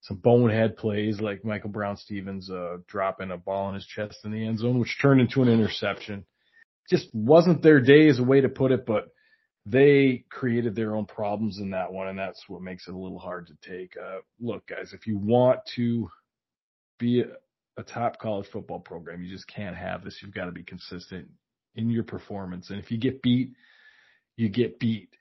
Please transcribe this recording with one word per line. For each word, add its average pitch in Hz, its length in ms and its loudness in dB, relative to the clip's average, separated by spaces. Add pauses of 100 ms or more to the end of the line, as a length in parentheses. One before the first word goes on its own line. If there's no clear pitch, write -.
some - 160 -10
bonehead 113 580 4
plays 104 440 -2
like 101 240 -6
Michael 107 260 -6
Brown-Stevens, 98 800 -8
uh, 90 360 -8
dropping 95 440 -6
a 90 60 -8
ball 98 340 -6
in 98 40 -8
his 98 120 -12
chest - 380 -10
in 107 60 -8
the 110 160 -6
end 113 140 -4
zone, 123 180 0
which - 240 -4
turned 139 180 8
into 127 220 2
an 123 60 4
interception. 104 760 0 (640)
Just - 260 0
wasn't 147 480 6
their 156 180 10
day 143 260 8
is 139 120 6
a 123 60 2
way 135 160 6
to 131 80 2
put 131 240 0
it, 127 140 0
but 104 220 -2 (560)
they 135 680 4
created 117 440 -2
their 107 220 -4
own 107 100 -4
problems 104 520 -6
in 101 120 -8
that 92 220 -6
one, 95 160 -8
and 95 100 -10
that's 95 300 -10
what 90 140 -14
makes 92 260 -14
it 92 60 -12
a 92 40 -12
little 92 220 -12
hard 90 260 -12
to 78 240 -20
take. 92 260 -14
Uh, 92 220 -14 (220)
look, 117 260 -10
guys, - 260 -14
if - 140 -18
you 107 100 -4
want 123 440 4 (160)
to 117 340 -2 (880)
be 120 220 0
a, 113 60 0 (540)
a 107 40 -12
top 117 340 -6
college 101 340 -6
football 90 280 -10
program, 85 420 -14
you 90 80 -12
just 95 160 -16
can't 95 300 -12
have 90 280 -10
this. - 160 -16
You've 101 140 -20
gotta 90 180 -8
be 87 120 -16
consistent 90 640 -16 (480)
in 113 140 -4
your 113 120 -2
performance. 95 680 -12
And 98 100 -10
if 95 100 -14
you 117 80 -6
get 127 240 -4
beat, 123 300 0 (840)
you 113 120 0
get 110 320 -2
beat. 113 300 -4 (100)